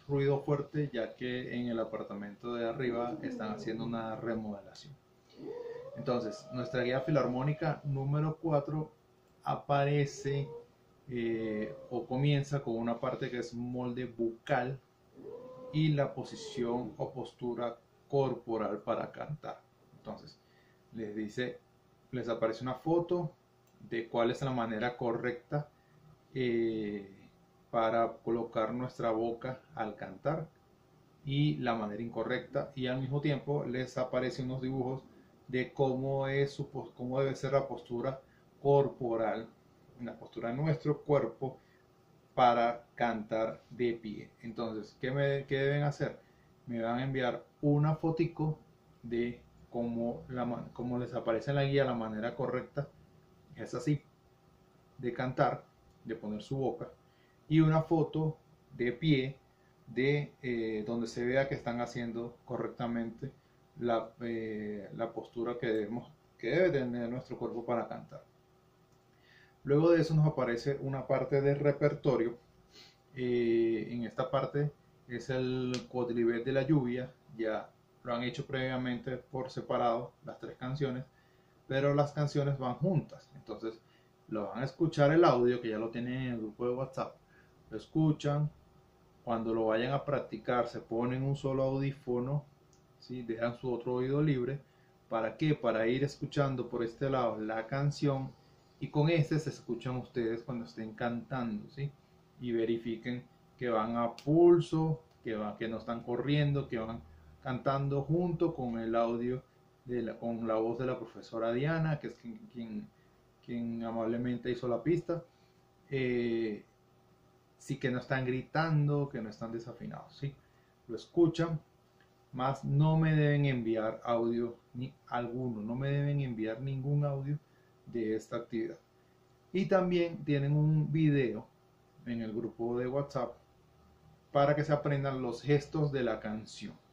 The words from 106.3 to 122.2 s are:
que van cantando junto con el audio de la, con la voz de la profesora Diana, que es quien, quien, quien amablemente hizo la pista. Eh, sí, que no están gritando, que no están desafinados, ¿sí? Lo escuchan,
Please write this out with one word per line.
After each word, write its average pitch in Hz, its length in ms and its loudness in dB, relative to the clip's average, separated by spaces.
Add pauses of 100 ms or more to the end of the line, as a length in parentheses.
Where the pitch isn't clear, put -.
que 117 100 -2
van 113 220 -6 (420)
cantando 139 600 0
junto 170 520 0
con 117 240 -4
el 113 160 0
audio 117 480 0 (400)
de 123 180 -4
la, 110 160 -6
con 117 300 -4
la 110 80 2
voz 117 240 0
de 127 60 -2
la 165 120 -2
profesora 113 540 -4
Diana, 156 480 2
que - 80 -8
es - 120 -8
quien, 113 180 -12 (160)
quien, 107 340 -8 (580)
quien 117 380 -4
amablemente 117 640 -2
hizo 123 200 -2
la 120 120 0
pista. 170 440 0 (640)
Eh, 120 720 0 (920)
sí, - 180 -6
que 131 160 0
no 123 80 0
están 131 240 0
gritando, 147 840 2
que 123 120 -6
no 107 60 -6
están 113 240 -8
desafinados, 117 640 -10
¿sí? 139 180 -6 (540)
Lo 117 80 -8
escuchan, 165 640 2 (720)